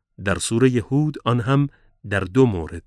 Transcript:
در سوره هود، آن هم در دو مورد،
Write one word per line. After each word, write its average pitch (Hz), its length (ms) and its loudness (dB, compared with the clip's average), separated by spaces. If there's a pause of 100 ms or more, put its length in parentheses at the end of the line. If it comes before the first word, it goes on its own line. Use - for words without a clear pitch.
(240)
در 95 160 0
سوره 123 400 2
هود، 143 460 -2
آن 120 140 0
هم 139 280 0 (420)
در 98 100 -2
دو 95 260 2
مورد، 85 420 -4